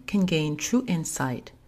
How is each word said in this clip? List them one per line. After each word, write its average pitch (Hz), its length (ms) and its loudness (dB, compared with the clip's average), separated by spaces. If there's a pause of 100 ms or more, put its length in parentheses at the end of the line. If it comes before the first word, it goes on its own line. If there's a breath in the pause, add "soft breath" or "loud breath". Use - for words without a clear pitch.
can 196 180 2
gain 151 320 2
true 254 300 0
insight 135 640 -2 (160 soft breath)